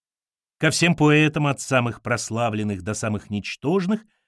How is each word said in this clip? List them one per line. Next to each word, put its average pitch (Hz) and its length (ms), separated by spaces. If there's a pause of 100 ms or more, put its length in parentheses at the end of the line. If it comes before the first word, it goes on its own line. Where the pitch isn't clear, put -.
(580)
Ко 156 140
всем 170 240
поэтам, 151 500
от 139 160
самых 120 400
прославленных 107 800
до 90 140
самых 107 340
ничтожных, 190 760 (220)